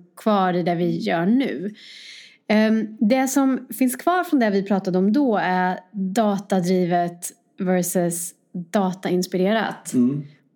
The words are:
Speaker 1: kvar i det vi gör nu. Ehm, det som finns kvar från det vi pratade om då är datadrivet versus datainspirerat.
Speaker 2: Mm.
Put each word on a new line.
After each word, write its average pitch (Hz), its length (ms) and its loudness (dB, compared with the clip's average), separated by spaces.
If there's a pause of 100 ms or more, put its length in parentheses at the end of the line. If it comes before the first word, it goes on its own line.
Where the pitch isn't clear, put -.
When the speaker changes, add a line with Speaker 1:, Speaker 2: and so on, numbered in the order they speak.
(160)
Speaker 1:
kvar 190 380 2
i 180 80 0
det 170 120 0
vi 170 240 0
gör 185 280 -2
nu. 208 480 0 (720)
Ehm, 220 380 2 (140)
det 262 280 2
som 269 380 0 (120)
finns 254 180 0
kvar 349 280 0
från 311 160 0
det 220 100 2
vi 196 120 2
pratade 185 360 0
om 196 140 2
då 254 300 2
är 185 360 0 (360)
datadrivet 180 1160 0 (260)
versus 175 720 -2 (420)
datainspirerat. 185 1200 -2
Speaker 2:
Mm. 131 280 2 (340)